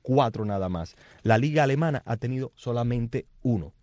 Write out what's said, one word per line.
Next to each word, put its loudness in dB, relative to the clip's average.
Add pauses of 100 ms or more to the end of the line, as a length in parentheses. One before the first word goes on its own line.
cuatro 0
nada -2
más. -6 (260)
La 6
liga 2
alemana 0
ha -2
tenido -6
solamente -2 (160)
uno. 0 (120)